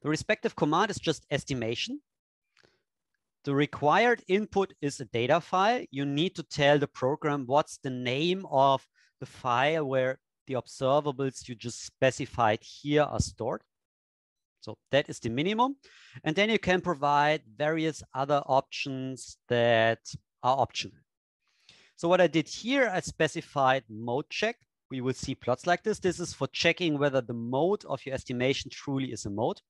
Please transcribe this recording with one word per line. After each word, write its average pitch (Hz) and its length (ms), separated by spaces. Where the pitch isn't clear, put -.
The 139 60
respective - 480
command 170 340
is 185 80
just - 320
estimation. 135 680
The 143 100
required 170 760
input 196 520
is 143 200
a 135 40
data 123 360
file. 202 500
You 139 140
need 147 320
to 160 80
tell 143 340
the 139 80
program 143 600
what's 143 320
the 135 120
name 135 600
of 135 360
the 131 60
file 139 580
where 131 340
the 131 80
observables 135 960
you 123 60
just 117 300
specified 120 760
here 147 400
are - 180
stored. - 420
So - 160
that 139 160
is - 100
the 117 120
minimum. 220 460
And 156 140
then 208 140
you 214 80
can 185 220
provide 147 640
various 156 460
other 139 320
options 131 920
that 117 520
are 127 160
optional. - 400
So 170 120
what 180 120
I 175 80
did 151 200
here, 247 440
I 185 80
specified 139 880
mode 120 420
check. 226 260
We 131 120
will 123 140
see - 200
plots - 320
like 175 160
this. 208 160
This 175 220
is 170 120
for - 160
checking 165 480
whether 139 240
the 120 140
mode 131 520
of 139 200
your 131 80
estimation 131 580
truly 135 400
is 107 120
a 107 60
mode. 117 400